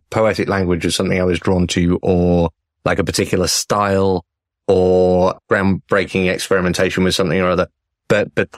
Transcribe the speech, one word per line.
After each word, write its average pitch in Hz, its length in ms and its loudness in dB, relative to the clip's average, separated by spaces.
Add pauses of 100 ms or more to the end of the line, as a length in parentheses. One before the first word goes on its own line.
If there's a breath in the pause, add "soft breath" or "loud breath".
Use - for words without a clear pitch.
(100)
poetic 107 380 0
language 90 360 0
was 85 100 -2
something 92 260 -2
I 90 40 0
was 87 160 0
drawn 90 280 0
to, 90 340 0
or, 87 480 2 (340)
like, 87 140 -2
a 82 60 0
particular 92 420 -2
style, 98 760 0 (420)
or 92 720 2 (120)
groundbreaking 95 840 0
experimentation 92 720 -2
with 90 100 0
something 90 260 0
or 90 100 0
other. 87 180 0 (380)
But, - 280 0
but 98 240 -4